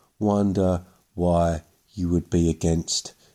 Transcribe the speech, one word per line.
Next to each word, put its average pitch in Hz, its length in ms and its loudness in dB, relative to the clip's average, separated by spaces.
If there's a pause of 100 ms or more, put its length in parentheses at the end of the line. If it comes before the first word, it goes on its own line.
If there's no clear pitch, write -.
(180)
wonder 98 680 0 (300)
why 85 480 0 (320)
you 87 160 -4
would 87 180 0
be 85 220 2
against - 640 -4 (200)